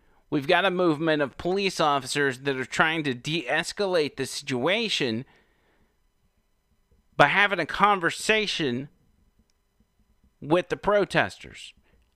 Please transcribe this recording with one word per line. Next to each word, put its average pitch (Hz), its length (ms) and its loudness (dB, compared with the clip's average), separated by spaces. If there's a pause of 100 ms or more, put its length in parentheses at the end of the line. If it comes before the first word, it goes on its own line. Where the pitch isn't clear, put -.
(300)
we've 143 180 -2
got 175 160 4
a 190 60 0
movement 160 500 0
of 139 160 -4
police 190 420 -2
officers 139 600 0
that 135 180 -4
are 127 80 -4
trying 160 380 0
to 143 100 -2
de-escalate 151 1040 -2
the 135 80 -4
situation 135 1040 -2 (1900)
by 143 120 8
having 185 340 2
a 151 60 -2
conversation 175 1200 0 (1500)
with 160 300 0
the - 80 -2
protesters, 160 960 0 (420)